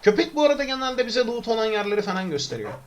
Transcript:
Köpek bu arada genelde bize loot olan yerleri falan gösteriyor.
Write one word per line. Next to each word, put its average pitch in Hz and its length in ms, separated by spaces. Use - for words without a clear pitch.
Köpek 320 320
bu 294 100
arada 285 200
genelde 262 420
bize 233 200
loot 233 220
olan 220 160
yerleri 208 380
falan 185 280
gösteriyor. 117 420